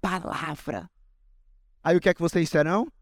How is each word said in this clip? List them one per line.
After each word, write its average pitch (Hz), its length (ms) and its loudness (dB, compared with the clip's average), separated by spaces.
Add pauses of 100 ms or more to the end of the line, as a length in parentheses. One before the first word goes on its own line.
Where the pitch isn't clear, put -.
palavra." 160 880 -6 (920)
Aí 170 120 4
o 170 40 4
que - 80 2
é 180 60 4
que - 60 -6
vocês 170 280 0
serão? 175 420 2 (120)